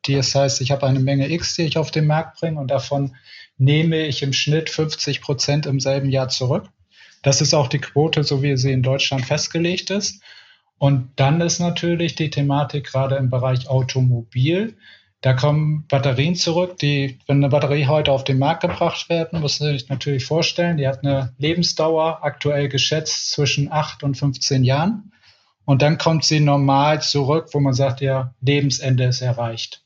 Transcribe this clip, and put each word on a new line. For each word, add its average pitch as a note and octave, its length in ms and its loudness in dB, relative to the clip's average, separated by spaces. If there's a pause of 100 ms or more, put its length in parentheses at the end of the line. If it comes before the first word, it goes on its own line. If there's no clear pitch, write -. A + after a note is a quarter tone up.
Die, C#3 80 0
das C3+ 220 0
heißt, C#3 260 2
ich B2+ 80 -2
habe C#3 160 0
eine C3+ 140 2
Menge C3+ 320 0
X, - 240 -4
die E3+ 80 -2
ich D#3+ 160 0
auf D3+ 100 -2
den D3+ 160 0
Markt D#3 340 -2
bringe D#3+ 200 -4
und C3 100 -6
davon C#3 460 -2 (420)
nehme D#3 480 4
ich C#3+ 160 -4
im C#3 120 -2
Schnitt D#3 360 0
fünfzig D3+ 500 -4
Prozent D3 460 -2
im C3+ 140 -2
selben C3+ 320 0
Jahr C3 180 0
zurück. C3+ 400 -2 (540)
Das C#3 180 4
ist C#3 140 2
auch C#3 120 4
die C#3+ 120 -2
Quote, D#3 440 0
so C#3 200 0
wie C#3+ 120 0
sie C3 160 0
in B2+ 120 2
Deutschland C3 420 0
festgelegt E3+ 640 -2
ist. G3+ 320 -4 (560)
Und C#3 380 2
dann D3 260 2
ist E3+ 160 0
natürlich E3+ 560 -2
die D3+ 160 -4
Thematik C#3+ 560 -2
gerade C3 300 -2
im C3 160 0
Bereich B2+ 360 -2
Automobil. C3 1120 0 (440)
Da C3 120 2
kommen D3+ 540 0
Batterien C#3 480 0
zurück, F3+ 420 -2
die, C#3 480 -2
wenn C#3+ 120 2
eine C#3+ 120 4
Batterie C#3+ 380 2
heute D3 240 2
auf C3+ 140 0
den C3+ 120 0
Markt D3+ 240 0
gebracht - 480 -4
werden, E3 320 -2
muss C#3+ 180 -2
man D3 100 0
sich C3+ 200 -4
natürlich C3+ 360 -4
vorstellen, E3+ 520 0
die C#3 100 0
hat C3+ 160 -4
eine C3+ 360 0
Lebensdauer D#3+ 840 0
aktuell C#3+ 480 -2
geschätzt D3+ 640 -2
zwischen C#3+ 400 0
acht D3 320 -4
und C#3 140 -2
fünfzehn C3 460 0
Jahren. D#3 500 0 (500)
Und C3+ 180 4
dann D3 160 4
kommt D#3+ 280 0
sie D3+ 160 2
normal C#3+ 600 4
zurück, D3 520 0
wo C#3+ 60 0
man C#3 140 2
sagt, C3 280 0
ja, C3+ 400 -2
Lebensende C3+ 640 2
ist B2 160 0
erreicht. A#2+ 640 -4